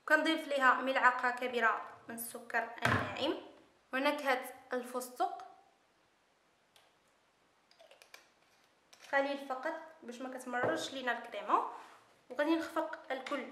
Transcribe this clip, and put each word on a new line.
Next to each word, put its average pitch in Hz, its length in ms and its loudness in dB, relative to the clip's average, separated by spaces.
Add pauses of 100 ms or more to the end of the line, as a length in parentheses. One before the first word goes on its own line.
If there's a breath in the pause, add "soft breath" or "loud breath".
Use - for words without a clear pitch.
وكنضيف 311 460 4
ليها 262 260 6
ملعقة 254 580 4
كبيرة 240 500 2 (260)
من 233 80 -10
السكر 233 540 -4 (160)
الناعم - 520 2 (560)
ونكهة 277 480 2 (320)
الفستق 254 720 -4 (3750)
قليل 277 240 2
فقط 269 360 -6 (300)
باش 233 180 -12
ما 262 160 -8
كتمررش 262 560 0
لينا 262 240 -4
الكريمة، 214 460 0 (640 loud breath)
وغادي 294 260 2
نخفق - 440 -4 (120)
الكل 262 400 -4